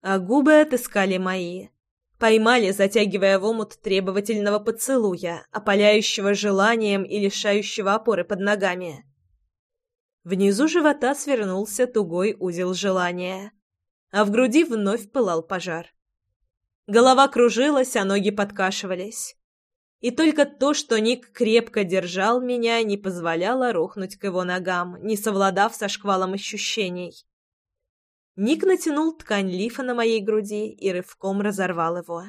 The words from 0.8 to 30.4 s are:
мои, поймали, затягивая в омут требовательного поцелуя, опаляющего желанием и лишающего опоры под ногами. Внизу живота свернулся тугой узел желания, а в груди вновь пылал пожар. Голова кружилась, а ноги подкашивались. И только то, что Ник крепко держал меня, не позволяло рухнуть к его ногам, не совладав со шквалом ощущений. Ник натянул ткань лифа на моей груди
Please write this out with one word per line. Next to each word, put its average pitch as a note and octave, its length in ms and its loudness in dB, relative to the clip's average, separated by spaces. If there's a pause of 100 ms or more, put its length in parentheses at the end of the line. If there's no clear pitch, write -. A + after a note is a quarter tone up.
мои, F#3 520 -6 (500)
поймали, A3 540 4
затягивая G3 640 2
в F#3+ 80 -2
омут A3 340 -4
требовательного G3+ 760 -2
поцелуя, G#3 920 -2
опаляющего G#3 840 2
желанием G3+ 720 0
и - 140 -6
лишающего G3+ 760 0
опоры G#3+ 300 0
под F#3 160 -4
ногами. F3+ 680 -2 (1160)
Внизу G3 440 2
живота D4 460 2
свернулся G#3+ 720 -2
тугой G3+ 520 -2
узел F3+ 360 -4
желания, F3+ 800 -4 (580)
а G#3 160 2
в G3+ 40 -2
груди B3+ 340 4
вновь G#3 460 -2
пылал F3+ 320 0
пожар. F3 440 -6 (1000)
Голова B3+ 420 6
кружилась, B3+ 680 2
а G3+ 80 0
ноги G3 260 0
подкашивались. G3 1080 -6 (600)
И A#3+ 100 -2
только D4+ 340 4
то, C#4+ 300 0
что A3+ 260 0
Ник A#3 320 -2
крепко A3+ 500 0
держал F#3+ 580 0
меня, A#3 420 -2
не G3+ 160 -2
позволяло F#3+ 760 -2
рухнуть F#3 440 -6
к - 80 -16
его F3+ 200 -2
ногам, F3+ 580 -4
не G#3+ 140 -2
совладав G3 580 0
со G3+ 140 -6
шквалом F#3+ 460 -2
ощущений. F#3+ 920 -8 (1080)
Ник C4 280 0
натянул D#4+ 520 0
ткань G3+ 340 -4
лифа G#3+ 320 -6
на B3 120 -4
моей A3+ 260 0
груди G#3 480 -4